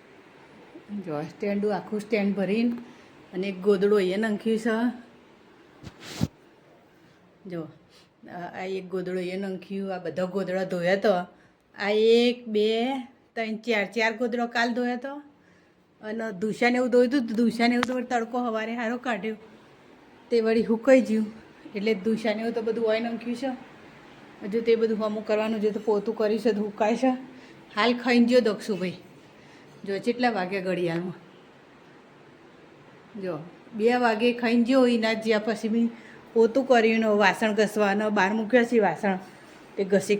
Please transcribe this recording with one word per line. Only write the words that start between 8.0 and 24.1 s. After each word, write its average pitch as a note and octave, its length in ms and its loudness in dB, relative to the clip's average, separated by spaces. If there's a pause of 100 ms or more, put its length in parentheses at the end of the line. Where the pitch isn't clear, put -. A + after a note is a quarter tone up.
આ, F3 120 -12 (120)
આ F#3 60 -8 (120)
એક F#3 140 -12
ગોદડું F#3 280 -4
અહીંયા F#3 240 -6
નાખ્યું, F#3+ 500 -8
આ F3+ 100 -10
બધા F3+ 300 -4
ગોદડા F#3 380 -4
ધોયા F#3 320 0
તો G#3+ 80 4 (720)
આ G3+ 80 0 (240)
એક, A#3+ 200 4 (180)
બે, G#3 120 2 (680)
ત્રણ, A3 220 -6 (100)
ચાર, G#3+ 180 0 (100)
ચાર A3+ 260 0
ગોદડો A#3+ 260 -2 (100)
કાલ A#3+ 220 0
ધોયા B3 260 -4
તો. C#4 80 -10 (880)
અને A3 240 -6 (160)
દુશાને A#3+ 360 2
એવું B3+ 160 0
ધોયું B3 160 6
હતું, C4 140 0 (140)
દુશાને A#3+ 380 4
એવું A#3+ 120 0
તો B3+ 60 -4 (160)
તડકો A#3 360 -4
સવારે A3 340 -4
સારો A#3 260 -4
કાઢ્યો, G#3+ 320 -6 (920)
તે A#3+ 60 2 (100)
વળી A3 240 4
સુકાઈ A#3 380 6
ગયું. A3 180 0 (500)
એટલે G#3+ 160 0 (120)
દુશાને A3 380 -2
એવું A#3 160 -4
તો A3 80 -6
બધું A3+ 240 -2
ઓય A3 160 2
નાખ્યું A#3 340 -8
છે. C4+ 100 -4 (1000)